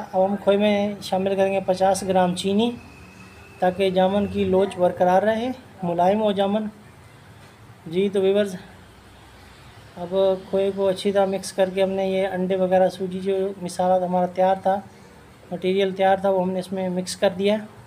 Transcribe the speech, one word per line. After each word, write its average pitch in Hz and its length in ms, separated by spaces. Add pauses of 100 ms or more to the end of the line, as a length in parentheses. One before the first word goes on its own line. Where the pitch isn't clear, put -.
अब 190 160
हम 202 160
खोए 202 200
में 202 440
शामिल 190 340
करेंगे 196 280
पचास 190 400
ग्राम 185 320
चीनी, 202 360 (920)
ताकि 185 300
जामुन 190 360
की 202 180
लोच 190 320
बरकरार 180 480
रहे, 226 260 (320)
मुलायम 175 360
हो 214 140
जामुन। 202 360 (1160)
जी, 185 220
तो 196 120
viewers, 196 340 (1400)
अब 190 440 (100)
खोए 196 200
को 196 140
अच्छी 190 260
तरह 196 160
mix 190 240
करके 190 300
हमने 190 280
ये 190 180
अंडे 185 300
वगैरह 185 320
सूजी 185 320
जो 196 380
मिसाला 180 460
हमारा 180 240
तैयार 185 280
था, 190 180 (800)
material 190 400
तैयार 190 280
था, 196 80
वो 190 120
हमने 185 180
इसमें 190 320
mix 180 260
कर 196 140
दिया। 202 340 (220)